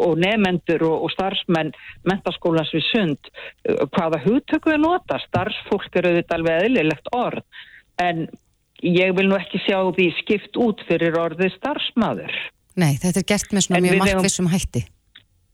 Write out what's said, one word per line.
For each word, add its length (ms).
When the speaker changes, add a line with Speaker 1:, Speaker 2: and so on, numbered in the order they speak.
Speaker 1:
og 160
nemendur 680
og, 220
og 40
starfsmenn 600
menntaskólans 680
við 140
Sund, 460
eh, 260
hvaða 340
hugtök 480
við 120
nota. 380
Starfsfólk 760
er 140
auðvitað 260
alveg 260
eðlilegt 500
orð, 280
en 300
ég 380
vil 100
nú 120
ekki 260
sjá 200
því 320
skipt 440
út 240
fyrir 320
orðið 400
starfsmaður. 800
Speaker 2:
Nei, 180
þetta 300
er 20
gert 240
með 160
svona 140
Speaker 1:
En 40
Speaker 2:
mjög 120
Speaker 1:
við 80
eigum 160
Speaker 2:
markvissum 320
hætti. 320